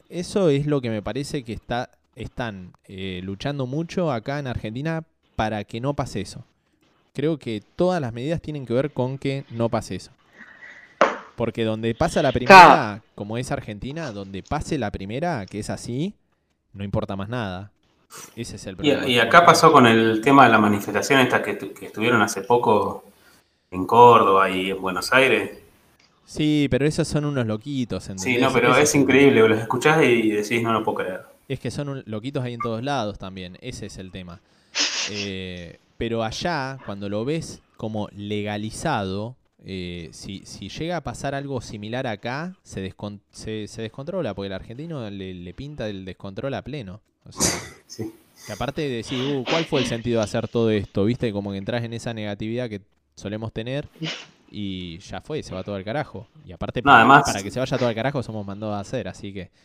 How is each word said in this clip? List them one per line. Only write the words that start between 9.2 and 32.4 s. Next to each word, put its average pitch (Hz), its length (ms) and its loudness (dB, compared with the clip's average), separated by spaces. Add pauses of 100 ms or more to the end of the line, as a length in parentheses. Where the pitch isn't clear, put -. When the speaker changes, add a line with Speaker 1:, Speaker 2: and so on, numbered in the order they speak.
Speaker 1:
no 113 180 -2
pase 110 280 -4
eso. - 160 -14 (1200)
Porque 113 280 -2
donde 110 300 -2
pasa 165 280 0
la 135 100 2
primera, 127 220 8 (100)
Speaker 2:
Claro. 120 380 6 (120)
Speaker 1:
como 107 240 -8
es 131 140 -6
Argentina, 127 600 -8
donde 95 300 -10
pase 147 360 -4
la 107 120 -2
primera, 117 560 -6
que 101 140 -8
es 107 100 -8
así, 123 440 -6 (580)
no 98 120 -12
importa 101 320 -4
más 98 120 -8
nada. 101 420 -6 (640)
Ese 113 220 -12
es - 100 -14
el 98 80 -10
Speaker 3:
Y, - 20 -18
Speaker 1:
problema. 143 300 0
Speaker 3:
y 123 120 2
acá 135 260 8
pasó 165 260 8
con 135 160 10
el 113 360 6
tema 139 240 8
de 113 40 8
la 113 80 6
manifestación 104 640 2
esta 123 220 2
que 101 120 -4
tu-, - 180 -12
que - 140 -16
estuvieron 113 360 0
hace - 200 -2
poco 110 640 2 (680)
en 92 160 -4
Córdoba 107 640 8
y 95 200 -2
en 95 100 -6
Buenos 92 320 -4
Aires. 120 460 2 (680)
Speaker 1:
Sí, 151 460 0
pero 127 160 0
esos 151 220 0
son 147 160 -2
unos 139 220 -2
loquitos, 107 640 -6
¿entendés? 98 280 -4
Speaker 3:
Sí, 127 40 2
no, 131 120 2
pero 123 200 4
Speaker 1:
Ese 131 100 6
Speaker 3:
es 147 80 4
Speaker 1:
es - 60 0
el 143 60 4
Speaker 3:
increíble, 131 400 6
Speaker 1:
tema. 110 60 6
Speaker 3:
los 107 120 2
escuchás 151 420 2
y 117 280 4
decís, 104 320 -2
"No 113 100 -2
lo 107 120 0
puedo 98 140 -2
creer". 92 220 -6 (280)
Speaker 1:
Es 131 120 -8
que 123 100 -8
son 143 180 -8
un-, 135 180 -10
loquitos 123 380 -8